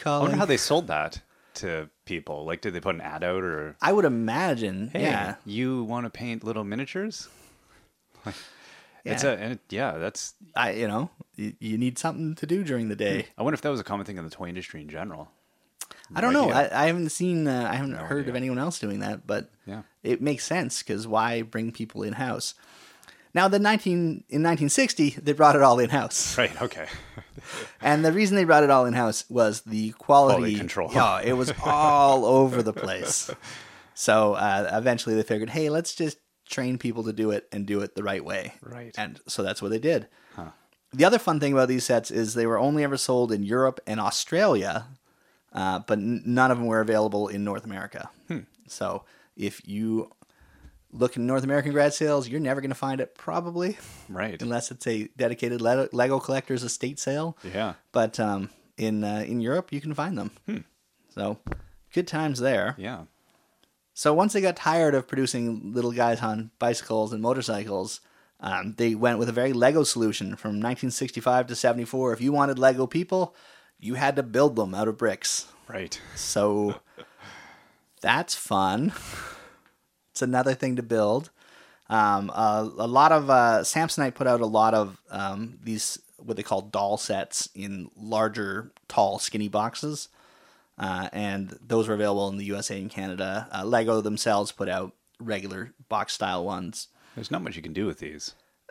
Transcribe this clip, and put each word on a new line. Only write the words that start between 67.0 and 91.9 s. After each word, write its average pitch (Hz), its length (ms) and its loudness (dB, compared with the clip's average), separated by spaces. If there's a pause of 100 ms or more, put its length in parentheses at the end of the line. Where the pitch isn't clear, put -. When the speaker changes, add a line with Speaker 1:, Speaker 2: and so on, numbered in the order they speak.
Speaker 1:
and 110 120 -4
motorcycles, 110 760 -2 (400)
um, 95 380 -6
they 117 160 2
went 117 240 2
with 120 120 -2
a 113 40 -4
very 127 200 0
Lego 139 300 6
solution. 104 520 0
From 104 260 -6
nineteen 123 300 -4
sixty-five 127 560 -2
to 123 80 -10
seventy-four, 123 580 0
if 113 80 -6
you 135 100 0
wanted 139 280 2
Lego 131 260 4
people, 180 500 -2 (440)
you 120 160 -8
had 139 220 0
to 139 60 2
build 123 320 4
them 95 200 -2
out 107 120 0
of 110 120 -2
bricks. - 480 -2 (200)
Speaker 2:
Right. 98 320 -10 (160)
Speaker 1:
So 104 640 0 (160)
Speaker 2:
<laughs> - 1040 -20
Speaker 1:
that's 131 340 0
fun. 101 580 0 (1200)
It's - 100 -10
another 127 320 2
thing 127 220 -2
to 123 80 -2
build. 113 460 2 (600)
Um, 104 400 4
a, 107 480 0
a 117 100 0
lot 143 240 6
of, 147 180 4
uh, 120 320 6
Samsonite 156 540 -2
put 131 120 -2
out 120 140 4
a 113 40 0
lot 110 280 4
of, 101 360 0
um, 101 540 -8
these, 110 360 -6 (180)
what 113 200 -8
they 101 60 -6
call 98 180 -2
doll 104 360 -2
sets - 560 -6
in 98 420 -10
larger, 107 760 -2 (160)
tall, 101 320 0
skinny 107 280 -4
boxes. 117 640 -4 (680)
Uh, 92 360 -6
and 98 520 -6
those 113 220 0
were 113 60 -2